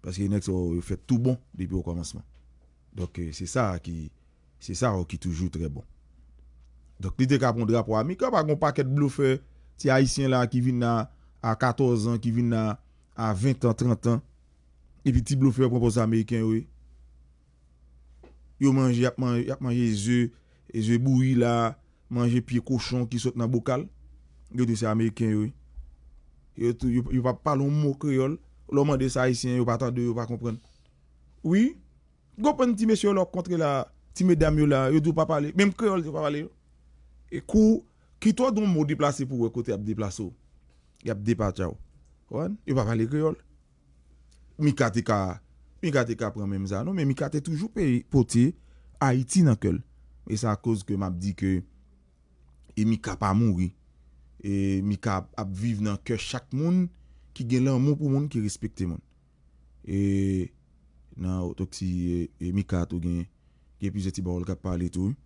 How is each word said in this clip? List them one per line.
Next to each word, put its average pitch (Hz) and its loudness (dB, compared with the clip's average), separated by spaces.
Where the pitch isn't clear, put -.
paske 92 -4
nèg 101 0
sa 95 -4
yo 90 -2
yo 85 -4
fèt - -8
tou 123 2
bon 123 0
depi 92 -6
okòmansman. 85 -8
Donk 90 -8
se 90 -10
sa 113 0
ki 80 -10
se 95 -10
sa 120 0
yo 90 -2
ki 82 -8
toujou 87 -2
trè 78 -6
bon. 65 -12
Donk 95 -6
li 131 4
te 139 4
ka 123 2
pran 117 0
yon 107 2
drapo 110 0
amigra. 190 -2
Pa 170 2
gen 151 0
yon 156 -4
pakèt 143 0
blofè 135 2
ti 143 2
ayisyen 131 4
la 123 4
ki 127 2
vin 123 0
a 117 2
a 110 0
katòzan, 120 2
ki 117 -2
vin 120 2
a 110 0
a 110 -2
ventan, 117 2
trantan, 120 2
epi 127 4
ti 139 -2
blofè 131 4
yo 120 2
pran 120 2
pòz 117 2
ameriken 113 0
yo 110 2
ye. 113 -4
Yo 135 6
manje, 127 2
y 123 4
ap - -6
manje, 123 0
y - -6
ap 135 -6
manje 120 0
ze 117 2
ze 113 2
bouyi 131 4
la 120 4
a, 113 -4
manje 120 2
pye 120 -2
kochon 123 -2
ki 120 -4
sòt 120 -4
nan 117 -2
bokal. 127 -2
Yo 123 0
di 117 0
w 104 -4
se 117 -2
ameriken 113 0
yo 107 0
ye. 135 -6
Yo 117 0
tou 127 0
yo 123 0
p 127 2
ap - -6
pale 139 0
yon 143 0
mo 147 2
kreyòl. 139 0
Lè 139 4
w 143 4
mande, 131 2
se 127 -2
ayisyen 127 0
yo 120 2
pa 117 0
tande, 123 -2
yo 117 -2
pa 117 -6
konprann, 117 -6
wi. 214 4
M 220 0
konprann 254 2
ti 220 0
mesye 214 4
yo 202 4
lòkontre 175 -2
la 147 2
a, - -8
ti 185 0
medam 156 4
yo 151 6
la 135 4
a. 135 2
Yo 156 6
di 160 2
w 156 0
pa 160 2
pale 151 -2
menm 202 4
kreyòl, 190 0
yo 151 -10
pa 156 -4
pale, 147 -4
yo, - -18
e - -8
kou 220 4
kite 233 2
w 254 2
di 214 0
w 208 2
yon 185 2
mo, 151 2
w 147 -2
deplase 143 0
pou 127 -2
w 113 0
wè 113 -6
kote 120 -4
y - -4
ap 104 -8
deplase 107 -6
w. 90 -8
Y 113 -4
ap 101 -6
depata 104 -2
w - -8
ou - -20
konprann, 175 -6
yo 135 0
pa 107 0
pale 113 0
kreyòl. 156 0
Mika 139 2
te 113 -2
ka, 98 -2
Mika 143 0
te 117 -4
ka 113 -4
pran 104 -6
menm 98 -4
sa 98 -4
non, 190 -4
men 156 0
Mika 139 -4
te 151 -2
toujou 165 -6
peye, 131 0
pote 123 4
Ayiti 131 2
nan 117 6
kè 95 0
l, - -4
e 107 -2
sa 110 0
akoz 104 -2
ke 101 -2
m 98 -2
ap 90 -4
di 98 -4
ke 95 0
Mika 110 -2
pa 98 0
mouri. 92 2
Mika 98 -2
ap 101 -8
viv 107 -4
nan 101 -2
kè 113 -2
chak - -10
moun 175 2
ki 123 -8
gen 127 4
lanmou 139 2
pou 147 0
moun 143 0
ki 117 -2
respekte 101 -6
moun. 80 -8
Nan 90 -4
Otoksi, 87 -4
Mika 95 -2
tou 87 -6
genyen. 87 -4
Gen 98 -4
plizyè 95 -4
ti 95 -6
pawòl 90 -4
k 92 -6
ap - -14
pale 90 -4
tou 95 -2